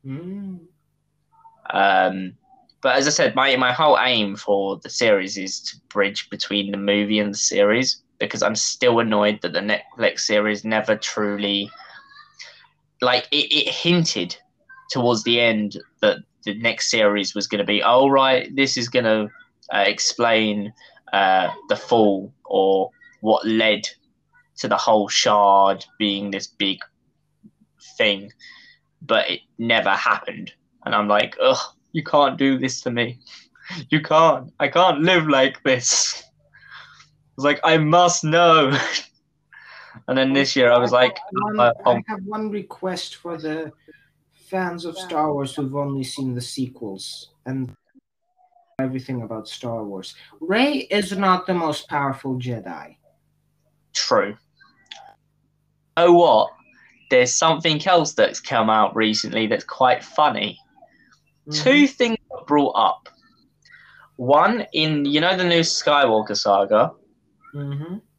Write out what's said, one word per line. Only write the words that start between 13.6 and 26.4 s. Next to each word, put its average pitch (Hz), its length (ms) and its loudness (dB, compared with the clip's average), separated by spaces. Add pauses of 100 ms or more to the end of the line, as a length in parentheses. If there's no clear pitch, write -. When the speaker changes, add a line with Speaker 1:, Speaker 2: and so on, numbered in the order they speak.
Speaker 2:
hinted 170 640 -2 (540)
towards 120 340 0
the 120 160 2
end 107 360 0 (240)
that 104 180 2 (260)
the 104 140 -6
next 117 320 -4
series 104 440 0
was 101 120 -6
gonna 101 180 -4
be, 101 180 0
"Oh, 123 260 4
right, 135 480 0
this 135 220 0
is 123 100 -6
gonna, 110 400 0 (440)
uh, 101 140 2
explain, 107 840 0 (400)
uh, 95 360 2 (200)
the 101 80 0
fall 101 560 0 (120)
or 95 460 0 (300)
what 107 260 0
led 110 360 2 (760)
to - 100 -6
the 104 80 2
whole 107 320 2
shard 98 760 2 (140)
being 101 320 -2
this 95 160 -8